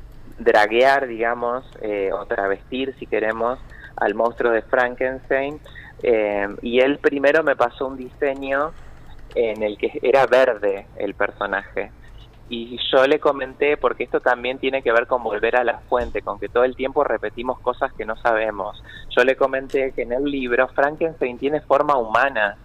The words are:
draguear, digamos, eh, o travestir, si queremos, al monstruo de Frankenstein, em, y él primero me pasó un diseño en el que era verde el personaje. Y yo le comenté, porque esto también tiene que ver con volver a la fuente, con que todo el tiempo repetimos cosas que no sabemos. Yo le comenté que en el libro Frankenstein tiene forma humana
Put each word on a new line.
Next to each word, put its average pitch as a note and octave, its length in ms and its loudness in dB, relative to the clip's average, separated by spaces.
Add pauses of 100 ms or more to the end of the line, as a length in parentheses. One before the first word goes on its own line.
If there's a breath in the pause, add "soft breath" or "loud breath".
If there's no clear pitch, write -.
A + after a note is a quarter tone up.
(380)
draguear, A#2 720 4
digamos, A#2+ 580 -4 (160)
eh, G2+ 320 -2
o - 140 -6
travestir, G2 680 -4
si - 100 -12
queremos, A2+ 520 -2 (380 loud breath)
al G#2+ 180 0
monstruo A#2 380 0
de A2 80 2
Frankenstein, C3 1000 -2 (420 loud breath)
em, G#2 600 0
y A#2+ 180 0
él C#3 200 4
primero D3 440 2
me C3+ 140 2
pasó A#2+ 300 0
un C3+ 100 -8
diseño C#3 760 -4 (640)
en A2 280 0
el G#2 140 -4
que - 240 -4
era B2+ 260 4
verde G#2 580 2 (100)
el G2 180 -6
personaje. G2+ 800 -4 (600 loud breath)
Y A#2+ 280 -8 (120)
yo C3+ 140 6
le D3 140 4
comenté, C#3 580 0
porque A#2+ 280 -2
esto - 160 -2
también B2 360 0
tiene C3+ 240 -2
que B2 100 2
ver A#2 140 4
con B2+ 160 -2
volver A2+ 340 -2
a B2 80 4
la - 180 -2
fuente, A#2 420 -2
con G#2 160 -6
que G2+ 100 -8
todo B2 140 2
el B2+ 120 0
tiempo C#3 280 -2
repetimos A#2+ 560 -4
cosas B2+ 340 -4
que G#2+ 120 -10
no A2 100 -6
sabemos. A2 680 -2 (320 loud breath)
Yo B2 80 6
le C3 120 4
comenté C3 560 -2
que B2+ 100 -8
en A#2 120 -4
el C3+ 100 -2
libro B2+ 460 0
Frankenstein D3 680 -2
tiene C#3+ 240 -2
forma C#3+ 360 2
humana A2+ 680 0